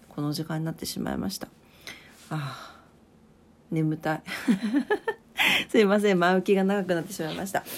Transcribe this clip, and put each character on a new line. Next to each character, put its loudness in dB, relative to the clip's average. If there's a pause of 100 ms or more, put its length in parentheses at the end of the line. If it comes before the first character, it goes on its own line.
こ -6
の -2
時 -6
間 -4
に -4
な -4
っ -6
て -10
し -8
ま -4
い -4
ま -4
し -6
た。 -12 (840)
あ -10
あ、 - (880)
眠 0
た -2
い。 -6
<laughs> -10 (1400)
す 4
い 8
ま 4
せ 4
ん、 4
前 6
置 4
き 2
が 4
長 2
く 0
な 0
っ -10
て -12
し -8
ま -4
い -6
ま -6
し -8
た。 -2 (160)